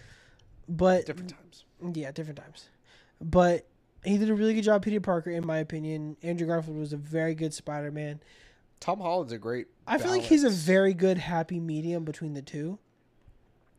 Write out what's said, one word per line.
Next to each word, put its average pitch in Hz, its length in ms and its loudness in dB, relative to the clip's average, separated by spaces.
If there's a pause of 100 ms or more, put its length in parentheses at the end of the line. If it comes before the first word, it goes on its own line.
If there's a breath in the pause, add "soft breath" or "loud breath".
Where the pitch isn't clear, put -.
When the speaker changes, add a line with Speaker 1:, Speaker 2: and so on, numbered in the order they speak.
(680 soft breath)
Speaker 1:
but 180 380 4
Speaker 2:
Different 175 240 -10
times. - 340 -20 (280)
Speaker 1:
Yeah, 139 180 -8
different 151 260 -10
times. - 320 -20 (500 soft breath)
But 175 460 4 (380)
he 202 160 2
did 214 100 2
a 214 60 4
really 220 180 2
good 220 100 0
job, 208 200 4
Peter 208 180 0
Parker, 175 300 -2
in 170 160 -4
my 160 100 -2
opinion. 156 640 -6
Andrew 170 260 -2
Garfield 160 300 -2
was 151 160 -6
a 147 40 -6
very 160 360 -2
good 156 220 -4
Spider-Man. 147 640 -8 (580 soft breath)
Speaker 2:
Tom 185 200 -2
Holland's 170 320 -2
a 117 60 -8
great 117 300 -6 (200)
Speaker 1:
I 247 100 0
feel 339 140 0
like 370 120 2
he's 302 200 6
a 269 40 6
Speaker 2:
balance. 190 160 2
Speaker 1:
very 190 300 6
good 185 240 4
happy 165 420 -4
medium 165 440 -4
between 156 300 -8
the 143 80 -8
two. 156 360 -8 (1000)